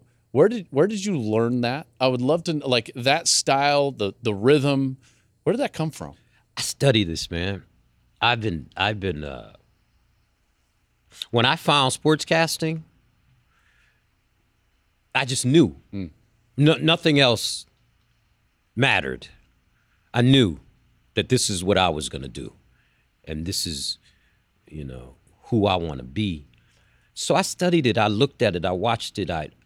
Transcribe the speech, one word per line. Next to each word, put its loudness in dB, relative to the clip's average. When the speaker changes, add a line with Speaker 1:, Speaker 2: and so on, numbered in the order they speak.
Speaker 1:
where 6
did, -4
where 2
did -6
you -2
learn 0
that? -4
I 2
would 0
love 0
to -4
kn-, -6
like, 0
that 0
style, 2
the, -2
the 0
rhythm, 2
where 2
did -2
that -2
come -4
from? -12
Speaker 2:
I -8
study 2
this, -6
man. -6
I've 2
been, -4
I've -2
been, -4
uh, -12
when 2
I 2
found 2
sportscasting, -2
I 2
just -4
knew. 4
Speaker 1:
Mm. -8
Speaker 2:
No-, 4
nothing 2
else 0
mattered. 0
I 0
knew 4
that -2
this 0
is -6
what 2
I 4
was -4
gonna -10
do, -14
and -8
this -6
is, -8
you -12
know, -16
who 0
I 2
wanna -6
be. -6
So -2
I 2
studied 0
it, 2
I 2
looked 0
at 2
it, -4
I -2
watched -4
it. -4
I, -6